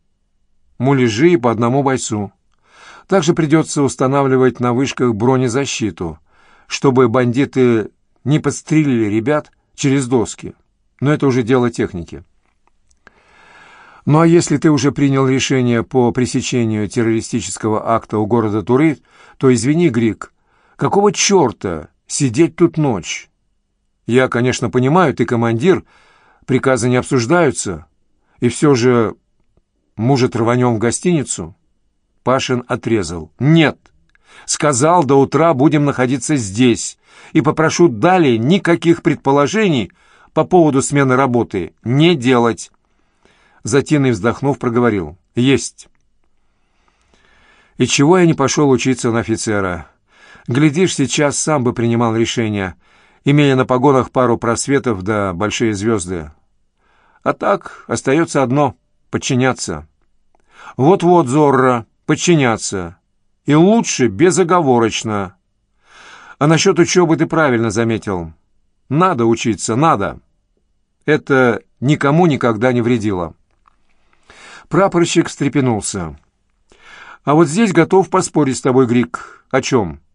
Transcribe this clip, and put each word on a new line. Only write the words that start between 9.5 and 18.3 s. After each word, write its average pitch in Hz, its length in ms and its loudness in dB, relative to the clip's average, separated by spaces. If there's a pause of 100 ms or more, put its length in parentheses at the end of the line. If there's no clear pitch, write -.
через 139 340 0
доски. 110 460 -4 (460)
Но 143 120 0
это 147 140 0
уже 127 180 0
дело 123 260 2
техники». 90 540 -8 (1800)
«Ну 151 160 2
а 170 60 4
если 165 300 2
ты 156 140 2
уже 139 200 2
принял 135 380 0
решение 123 560 0
по 120 280 0
пресечению 117 760 -2
террористического 113 1080 -4
акта 107 240 -4
у 107 80 -2
города 107 360 -2